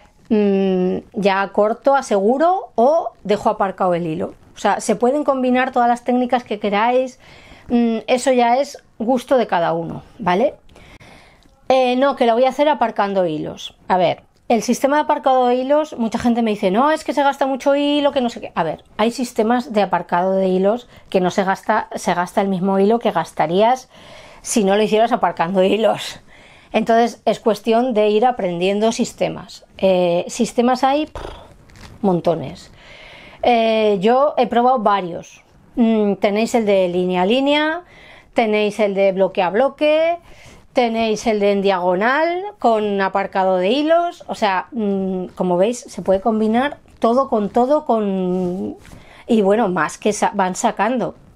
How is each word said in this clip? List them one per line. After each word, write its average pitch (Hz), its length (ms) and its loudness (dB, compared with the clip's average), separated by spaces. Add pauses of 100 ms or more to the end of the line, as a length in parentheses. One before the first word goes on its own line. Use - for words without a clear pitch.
(280)
mm, 196 680 0 (140)
ya 196 360 0
corto, 214 480 0
aseguro 269 800 0
o 294 340 2 (140)
dejo 202 260 0
aparcado 196 440 -2
el 175 120 -4
hilo. 170 280 -6 (200)
O - 60 -20
sea, 208 200 0
se 214 140 -2
pueden 262 300 0
combinar 254 480 0
todas 240 160 2
las 240 160 -2
técnicas 247 400 0
que 208 160 -8
queráis. 240 580 0 (500)
Mm, 233 380 0
eso 254 240 0
ya 247 280 2
es 277 200 -4 (220)
gusto 240 380 0
de 226 80 0
cada 165 260 -2
uno, 165 300 -8 (160)
¿vale? 190 360 0 (1160)
Eh, 254 280 2
no, 262 200 0
que 247 100 0
la 233 80 4
voy 247 100 2
a 262 60 2
hacer 294 180 0
aparcando 208 580 0
hilos. - 480 -8 (140)
A 190 80 2
ver, 170 260 2 (260)
el 226 140 2
sistema 269 340 0
de 302 60 2
aparcado 285 440 2
de 247 80 2
hilos, 285 420 -2
mucha 226 220 -4
gente 233 240 0
me 226 80 0
dice, 202 200 0
"No, 254 200 2
es 311 140 -2
que 285 100 -4
se 294 80 0
gasta 277 240 0
mucho 269 300 0
hilo, 285 360 0
que 269 80 -2
no 240 80 0
sé - 120 -12
qué". - 140 -14
A 180 80 -2
ver, 160 220 -6 (140)
hay 226 120 0
sistemas 240 640 -2
de 202 100 2
aparcado 180 500 -2
de 190 160 0
hilos 190 400 0 (200)
que 190 120 0
no 180 100 0
se 196 140 0
gasta, 196 500 -2
se - 200 -2
gasta 175 260 -2
el 196 80 0
mismo 190 300 0
hilo 208 200 4
que 208 140 -2
gastarías 185 760 0 (540)
si 220 220 0
no 190 120 4
lo 214 60 2
hicieras 214 300 2
aparcando 185 500 0
hilos. 196 580 0 (520)
Entonces, 226 520 2
es - 160 0
cuestión 233 540 0
de 214 160 4
ir 214 160 2
aprendiendo 202 640 0
sistemas. 170 720 -6 (140)
Eh, 180 500 2
sistemas 240 560 0
hay, 294 220 0
pff, - 180 -14 (800)
montones. 170 680 -2 (720)
Eh, 220 580 2
yo 254 360 2
he 262 100 2
probado 254 340 2
varios. 196 600 -2 (340)
Mm, 220 380 2
tenéis 214 400 -2
el 226 120 0
de 190 220 2
línea 180 340 0
a 185 40 2
línea, 294 560 0 (520)
tenéis 214 460 0
el 208 140 0
de 196 180 2
bloque 190 300 0
a 170 80 -2
bloque, 302 680 0 (540)
tenéis 226 540 -2
el 214 140 0
de 202 120 2
en 202 100 -2
diagonal 214 800 0 (160)
con 214 420 0
aparcado 190 560 -2
de 180 120 0
hilos. 330 580 0
O 202 80 -8
sea, 190 380 -2
mm, 190 640 -4
como 180 220 0
veis, 220 240 0
se - 220 -14
puede 196 180 0
combinar 220 580 0 (200)
todo 240 300 2
con 208 200 -2
todo, 285 380 0
con, 190 920 -2 (500)
y 220 160 2
bueno, 202 260 2
más 160 300 -2
que 214 140 -2
sa-, 208 220 -2
van 185 200 -2
sacando, 214 600 -2 (220)